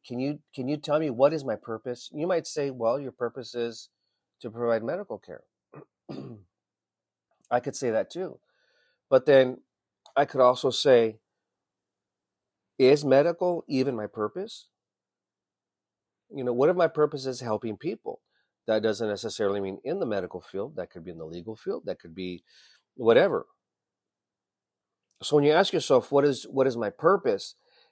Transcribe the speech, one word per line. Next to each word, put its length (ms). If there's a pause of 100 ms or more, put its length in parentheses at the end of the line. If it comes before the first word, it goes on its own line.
"Can 140
you, 200 (140)
can 140
you 80
tell 240
me 100
what 240
is 120
my 100
purpose?" 580
You 140
might 180
say, 240
"Well, 300
your 140
purpose 420
is 340 (520)
to 100
provide 320
medical 340
care." 260 (680)
<clears throat> 80 (1300)
I 120
could 140
say 160
that 200
too. 280 (680)
But 160
then 340 (560)
I 100
could 160
also 300
say, 480 (1600)
"Is 280
medical 640
even 280
my 120
purpose?" 600 (1700)
You 80
know, 100
what 160
if 60
my 120
purpose 400
is 140
helping 360
people? 420 (460)
That 160
doesn't 260
necessarily 540
mean 240
in 140
the 60
medical 360
field. 340
That 140
could 160
be 60
in 80
the 60
legal 300
field. 300
That 140
could 160
be 280 (520)
whatever. 500 (1800)
So 160
when 80
you 80
ask 180
yourself, 400
"What 140
is, 180
what 240
is 80
my 140
purpose?" 680 (360)